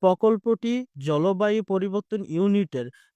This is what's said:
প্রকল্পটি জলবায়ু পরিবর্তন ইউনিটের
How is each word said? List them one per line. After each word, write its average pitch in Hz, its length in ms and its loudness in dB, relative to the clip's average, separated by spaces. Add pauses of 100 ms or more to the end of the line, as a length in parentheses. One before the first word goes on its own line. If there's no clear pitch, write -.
প্রকল্পটি 220 720 2 (260)
জলবায়ু 190 640 0
পরিবর্তন 196 640 -4
ইউনিটের 175 580 0 (300)